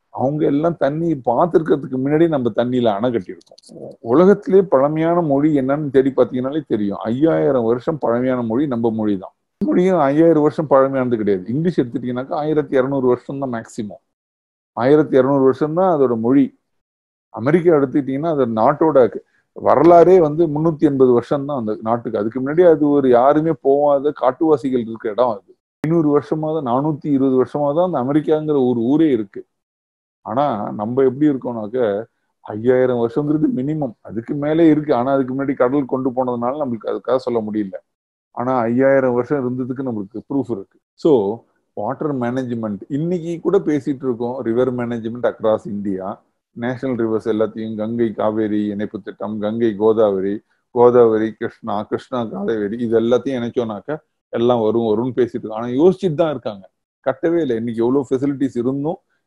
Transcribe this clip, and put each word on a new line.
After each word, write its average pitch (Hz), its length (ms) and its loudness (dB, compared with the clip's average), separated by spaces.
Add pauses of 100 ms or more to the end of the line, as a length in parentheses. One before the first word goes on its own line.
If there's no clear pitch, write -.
(140)
அவங்க 143 320 -2
எல்லாம் 156 320 0
தண்ணி 156 320 -2 (160)
பார்த்திருக்கிறதுக்கு 147 720 0
முன்னாடி 151 300 0
நம்ம 131 220 0
தண்ணியில 120 360 -2
அணை 107 240 0
கட்டியிருக்கோம். 92 520 -8 (380)
உலகத்திலே 185 640 4
பழமையான 160 600 2
மொழி 147 360 2
என்னன்னு 139 320 -2
தேடி 135 200 4
பார்த்தீங்கன்னாலே 131 580 -2
தெரியும். 101 300 -4
ஐயாயிரம் 139 680 0
வருஷம் 127 340 -2
பழமையான 123 440 -2
மொழி 120 260 -2
நம்ம 117 240 -2
மொழி 107 260 -2
தான். 92 160 -14 (280)
மொழியும் 185 380 2
ஐயாயிரம் 151 420 4
வருஷம் 151 260 0
பழமையானது 135 500 2
கிடையாது. 98 300 0
இங்கிலீஷ் 156 320 -2
எடுத்துட்டீங்கன்னாக்கா 123 520 -6
ஆயிரத்தி 151 440 -2
இருநூறு 131 320 2
வருஷம் 123 320 -2
தான் 131 140 -6
maximum. 110 480 -10 (760)
ஆயிரத்தி 139 400 2
இருநூறு 135 260 4
வருஷம் 135 300 2
தான் 185 180 2
அதோட 127 280 2
மொழி. 131 260 4 (880)
அமெரிக்கா 160 420 2
எடுத்துக்கிட்டீங்கன்னா, 139 560 -2
அது 139 220 2
நாட்டோட 143 440 2 (600)
வரலாறே 165 640 8
வந்து 156 280 2
முன்னூத்தி 151 320 -2
எண்பது 135 320 4
வருஷம் 139 340 0
தான் 143 140 -6
அந்த 107 220 -6
நாட்டுக்கு. 110 380 -4
அதுக்கு 110 200 -4
முன்னாடி 151 280 2
அது 151 220 6
ஒரு 139 200 4
யாருமே 147 520 4
போகாத 143 500 2
காட்டுவாசிகள் 131 760 0
இருக்கிற 113 260 -8
இடம். 120 180 0
அது 101 220 -10 (320)
ஐந்நூறு 156 260 2
வருஷமா 156 440 -2
தான், 151 140 -6
நானூத்தி 143 400 -2
இருபது 135 280 2
வருஷமா 143 380 0
தான் 175 140 0
அந்த 160 120 -4
அமெரிக்காங்கிற 151 640 0
ஒரு 123 140 0
ஊரே 147 320 2
இருக்கு. 110 300 -4 (840)
ஆனா 139 200 -2 (260)
நம்ம 120 320 -2
எப்படி 135 240 0
இருக்கோம்னாக்க, 120 520 -4 (640)
ஐயாயிரம் 123 520 2
வருஷங்கிறது 147 580 0
minimum, 139 460 -4
அதுக்கு 110 320 -10
மேலே 151 360 0
இருக்கு. 151 240 2
ஆனா 123 180 0
அதுக்கு 131 220 0
முன்னாடி 139 200 -4
கடல் 131 320 0
கொண்டு 131 240 -4
போனதுனால 123 500 -4
நம்மளுக்கு 120 320 -6
அதுக்காக 110 240 -2
சொல்ல 120 240 -2
முடியல. 104 360 -6 (640)
ஆனா 123 220 -4
ஐயாயிரம் 127 540 2
வருஷம் 127 280 -2
இருந்ததுக்கு 127 420 -6
நம்மளுக்கு 107 360 -8
proof 135 320 -6
இருக்கு. 98 260 -10 (160)
So - 180 2 (640)
water 139 380 -4
management 120 760 -4
இன்னைக்கு 165 500 -4
கூட 185 180 0
பேசிட்டு 147 460 -2
இருக்கோம். 120 380 -4
river 123 340 0
management 117 520 -6
across 107 380 -2
India, 98 420 -6 (480)
national 123 420 -4
rivers 110 300 -2
எல்லாத்தையும், 110 480 -4
கங்கை 113 360 -4
காவேரி 107 540 -2
இணைப்பு 101 360 -6
திட்டம், 107 380 -10
கங்கை 110 360 -2
கோதாவரி, 101 600 2 (400)
கோதாவரி 117 560 6
கிருஷ்ணா, 107 520 -8
கிருஷ்ணா 120 420 -8
காவேரி, 104 520 -4
இது 113 220 0
எல்லாத்தையும் 123 400 0
இணைச்சோம்னாக்க 117 580 -6 (360)
எல்லாம் 120 280 2
வரும், 113 260 0
வரும்னு 120 300 0
பேசிட்டு 120 220 0
இருக்கோம். 110 200 -8
ஆனா 120 80 -6
யோசிச்சுட்டு 160 480 2
தான் 160 160 0
இருக்காங்க, 107 320 -10 (420)
கட்டவே 165 360 0
இல்லை. 123 160 -2
இன்னைக்கு 113 240 -4
எவ்வளவு 131 280 0
facilities 135 480 -2
இருந்தும் 139 420 -4 (280)